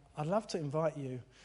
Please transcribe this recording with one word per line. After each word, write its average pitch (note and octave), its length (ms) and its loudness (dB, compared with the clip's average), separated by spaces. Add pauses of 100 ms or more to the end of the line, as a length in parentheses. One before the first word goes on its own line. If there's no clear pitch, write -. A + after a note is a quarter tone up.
(180)
I'd D3+ 80 -2
love G#3 220 2
to G3 100 -2
invite D#3 400 2
you, B2+ 240 -4 (240)